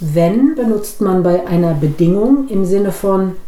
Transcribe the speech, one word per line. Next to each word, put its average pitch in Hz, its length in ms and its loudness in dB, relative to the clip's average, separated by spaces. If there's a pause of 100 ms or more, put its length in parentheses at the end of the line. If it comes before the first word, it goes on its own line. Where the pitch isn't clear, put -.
Wenn 175 560 2
benutzt 220 440 -2
man 185 220 0
bei 175 240 0
einer 170 280 0
Bedingung 185 720 0
im 196 160 0
Sinne 196 260 0
von 190 420 -2 (160)